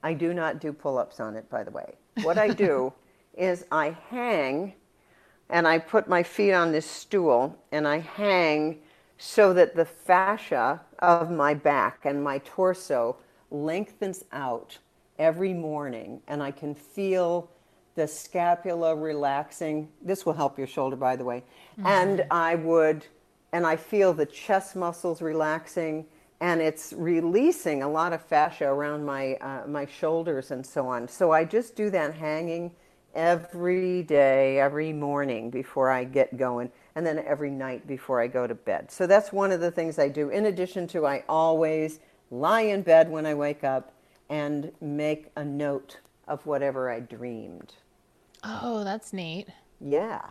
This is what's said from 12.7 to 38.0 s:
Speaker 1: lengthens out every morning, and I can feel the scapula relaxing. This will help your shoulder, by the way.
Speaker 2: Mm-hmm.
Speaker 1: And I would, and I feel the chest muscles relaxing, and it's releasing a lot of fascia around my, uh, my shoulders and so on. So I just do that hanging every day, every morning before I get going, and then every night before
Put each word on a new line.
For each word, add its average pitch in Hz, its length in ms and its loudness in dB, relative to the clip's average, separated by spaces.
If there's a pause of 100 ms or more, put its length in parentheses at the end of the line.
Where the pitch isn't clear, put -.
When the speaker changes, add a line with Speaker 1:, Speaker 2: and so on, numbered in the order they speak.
Speaker 1:
lengthens 175 840 -6
out 127 460 -8 (400)
every 170 360 2
morning, 147 760 -8
and 147 160 -6
I 139 80 -6
can 147 240 -10
feel 175 720 -2 (460)
the 156 120 0
scapula 170 880 0
relaxing. 151 920 -4 (140)
This 190 220 -4
will 160 80 2
help 147 260 -2
your 135 80 -6
shoulder, 135 280 -4
by 127 200 0
the 127 80 -8
way. 123 200 -6 (360)
Speaker 2:
Mm-hmm. 202 80 -2
Speaker 1:
And 196 420 4
I 165 240 2
would, 160 520 2 (460)
and 170 140 0
I 160 100 2
feel 185 380 2
the 151 140 0
chest - 480 -2
muscles 170 480 -4
relaxing, 156 840 -2 (340)
and 165 220 2
it's 156 320 -2
releasing 170 880 2
a 139 80 -2
lot 160 240 0
of 160 80 -6
fascia 151 460 2
around 147 360 -2
my, 135 340 -4
uh, 135 300 -10
my 143 200 -6
shoulders 160 640 -4
and 131 120 -8
so 135 240 -4
on. 123 200 -4
So 170 240 2
I 160 120 6
just 220 320 -2
do 214 140 -2
that 160 240 0
hanging 165 560 -6 (460)
every 175 880 0
day, 135 560 6
every 147 340 0
morning 143 560 -4
before 131 400 0
I 127 140 0
get 131 340 0
going, 123 340 -4 (240)
and 165 100 -4
then 156 200 -2
every 147 240 -2
night 131 380 -8
before 131 340 -2